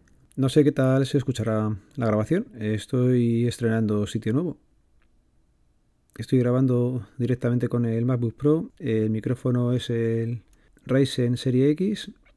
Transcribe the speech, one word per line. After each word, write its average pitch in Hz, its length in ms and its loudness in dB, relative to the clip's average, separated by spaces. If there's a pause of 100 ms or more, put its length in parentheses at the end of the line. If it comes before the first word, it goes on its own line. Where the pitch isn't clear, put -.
(340)
No 135 140 0
sé 147 160 6
qué 147 80 4
tal 131 320 2
se 143 140 -2
escuchará 110 580 -2 (200)
la 123 100 -2
grabación. 107 400 0 (120)
Estoy 117 880 0
estrenando 110 600 0
sitio 107 260 -4
nuevo. 156 240 -2 (1600)
Estoy 127 240 0
grabando 123 680 0 (100)
directamente 123 520 -2
con 120 180 0
el 113 180 -2
MacBook 120 300 -2
Pro. 156 440 0
El 110 300 0
micrófono 123 640 0
es 123 160 -2
el 113 540 -2 (420)
Ryzen 127 540 2
Serie 131 320 2
X 196 400 -4 (260)